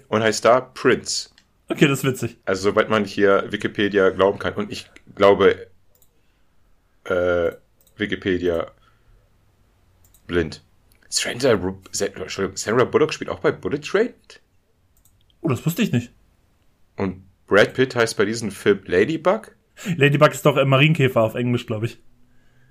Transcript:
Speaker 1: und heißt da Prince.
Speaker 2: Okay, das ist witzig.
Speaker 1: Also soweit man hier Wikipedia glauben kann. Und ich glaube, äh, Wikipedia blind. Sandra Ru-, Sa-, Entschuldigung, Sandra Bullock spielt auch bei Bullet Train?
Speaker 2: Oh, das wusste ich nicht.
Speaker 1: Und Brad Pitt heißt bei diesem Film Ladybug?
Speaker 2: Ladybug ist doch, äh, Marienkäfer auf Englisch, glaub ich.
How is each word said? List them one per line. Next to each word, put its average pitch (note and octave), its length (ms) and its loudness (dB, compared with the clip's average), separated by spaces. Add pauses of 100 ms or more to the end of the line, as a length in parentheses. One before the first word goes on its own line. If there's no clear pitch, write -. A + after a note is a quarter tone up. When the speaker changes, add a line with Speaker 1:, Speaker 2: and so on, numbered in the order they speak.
Speaker 1:
und A2 160 0
heißt A2 220 0
da B2 160 6
Prince. - 680 -2 (380)
Speaker 2:
Okay, - 200 2
das C#3 100 -2
ist - 60 -6
witzig. B2+ 400 -4
Speaker 1:
Also G2 260 -2
soweit G#2 180 0
man G#2+ 160 0
hier G2 460 2
Wikipedia G2+ 600 0
glauben F#2+ 280 0
kann. G2+ 160 -6
Und G#2 160 -8
ich - 180 -14 (280)
glaube, G2 500 4 (1400)
äh, F2 480 0 (460)
Wikipedia F2+ 720 -2 (1600)
blind. E2+ 340 -4 (460)
Sandra - 440 -2
Ru-, F#2+ 260 -2 (140)
Sa-, - 140 -4
Entschuldigung, F#2 500 -8
Sandra A#2 260 0
Bullock A#2 300 2
spielt - 180 -12
auch - 80 -8
bei D#3 140 0
Bullet D3+ 260 -8
Train? G#3 320 -2 (1300)
Speaker 2:
Oh, - 60 -2
das C#3+ 160 -2
wusste E3+ 180 -2
ich - 100 0
nicht. A#2+ 180 -2 (840)
Speaker 1:
Und F#2 260 -6 (240)
Brad G#2 280 4
Pitt C3 200 0
heißt A#2 220 -2
bei A2 80 0
diesem A2 260 -6
Film G2 340 0
Ladybug? D#3+ 720 0 (420)
Speaker 2:
Ladybug C#3+ 360 4
ist - 120 -14
doch, C#3+ 120 4
äh, C#3 80 2
Marienkäfer C3+ 580 2
auf A2 140 0
Englisch, B2 300 -2
glaub G#2+ 180 -6
ich. - 160 -10 (680)